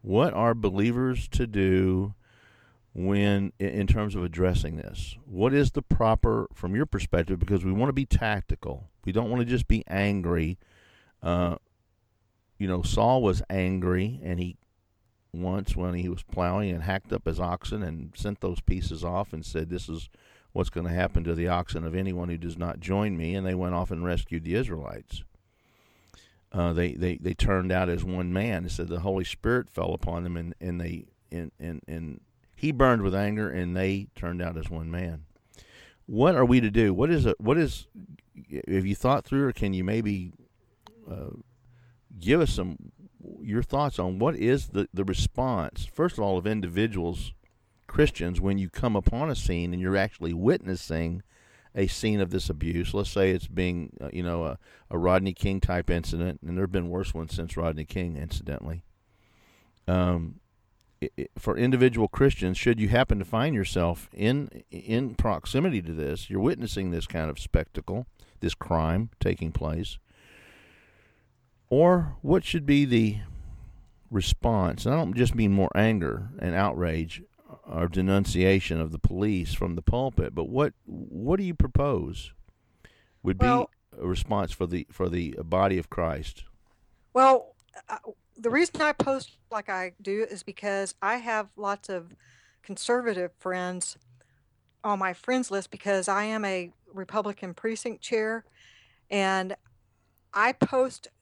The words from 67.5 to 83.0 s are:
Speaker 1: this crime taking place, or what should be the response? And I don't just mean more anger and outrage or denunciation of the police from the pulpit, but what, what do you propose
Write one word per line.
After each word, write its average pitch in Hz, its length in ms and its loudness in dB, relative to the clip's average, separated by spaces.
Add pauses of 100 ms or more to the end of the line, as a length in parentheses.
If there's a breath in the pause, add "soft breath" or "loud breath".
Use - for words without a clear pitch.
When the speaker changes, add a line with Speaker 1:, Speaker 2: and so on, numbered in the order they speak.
Speaker 1:
this 82 140 -2
crime 85 560 0 (100)
taking 85 320 -2
place, 78 460 -4 (1700 soft breath)
or 165 520 6
what 170 220 2
should 160 200 -2
be 143 200 6
the 113 340 4 (920 loud breath)
response? 98 760 0
And 127 80 2
I 160 40 2
don't 101 160 -2
just 123 200 4
mean 107 180 4
more 98 220 4
anger 98 640 2
and 85 160 -2
outrage 82 680 -2 (440)
or 85 220 0
denunciation 95 920 4
of 80 120 -4
the 82 60 -8
police 92 540 0
from 87 220 -2
the 85 80 -6
pulpit, 123 520 0
but 80 140 -2
what, 135 240 0 (140)
what 120 500 -4
do 196 80 -2
you 175 100 -4
propose 131 800 0 (920 soft breath)